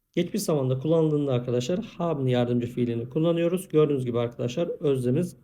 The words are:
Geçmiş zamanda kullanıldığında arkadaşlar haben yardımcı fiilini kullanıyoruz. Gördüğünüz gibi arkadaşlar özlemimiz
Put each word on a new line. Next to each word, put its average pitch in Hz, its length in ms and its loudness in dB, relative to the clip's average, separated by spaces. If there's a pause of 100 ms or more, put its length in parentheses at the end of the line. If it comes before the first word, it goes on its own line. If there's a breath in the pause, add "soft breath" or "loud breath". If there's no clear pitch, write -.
(180)
Geçmiş 175 260 -2
zamanda 131 360 0
kullanıldığında 151 540 2
arkadaşlar 123 460 0
haben 156 480 -4
yardımcı 123 400 2
fiilini 120 420 -4
kullanıyoruz. 170 580 0
Gördüğünüz 147 380 2
gibi 120 140 0
arkadaşlar 123 480 -2
özlemimiz 139 760 0